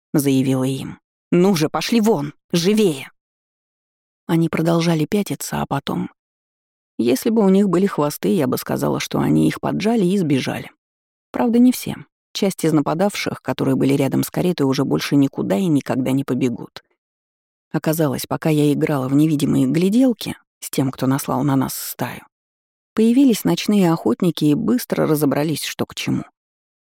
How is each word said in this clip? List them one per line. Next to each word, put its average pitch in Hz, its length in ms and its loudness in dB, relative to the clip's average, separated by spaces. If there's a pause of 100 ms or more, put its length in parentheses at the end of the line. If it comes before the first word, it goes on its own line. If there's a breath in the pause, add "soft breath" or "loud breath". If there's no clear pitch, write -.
(140)
заявила 135 500 0
им. 131 360 -6 (320)
«Ну 180 240 4
же, 147 140 0
пошли 220 320 -2
вон! 160 320 0 (180)
Живее!» 175 600 0 (1160)
Они 165 220 0
продолжали 165 560 0
пятиться, - 560 -4
а 147 60 -4
потом... - 420 -6 (880)
Если 240 320 0
бы 220 140 2
у 190 60 4
них 196 200 4
были 180 160 2
хвосты, 151 440 -2
я 175 180 0
бы 123 100 -2
сказала, 135 420 -4
что - 200 -4
они 151 280 2
их 151 120 -4
поджали 175 460 0
и 185 120 0
сбежали. 139 540 -2 (600)
Правда, 240 280 2
не 247 120 8
все. - 240 -6 (380)
Часть - 300 -2
из 160 100 2
нападавших, 156 680 -2
которые 135 340 -2
были 139 180 2
рядом 135 300 0
с - 80 -8
каретой, 160 340 0
уже 135 180 0
больше 147 320 -2
никуда 143 420 0
и 190 100 0
никогда 131 440 0
не 135 120 0
побегут. 123 600 -4 (880)
Оказалось, 156 540 0
пока 139 240 -2
я 147 240 4
играла 143 360 0
в 135 40 0
невидимые 143 540 2
гляделки 196 680 2 (240)
с - 100 -14
тем, 135 220 -2
кто - 160 -4
наслал 135 360 -2
на 139 120 2
нас 131 200 0
стаю, - 500 -10 (680)
появились 240 500 4
ночные 190 480 2
охотники 165 540 0
и 147 80 4
быстро 180 520 -2
разобрались, 147 580 0
что - 220 -8
к - 80 -12
чему. - 300 -4 (640)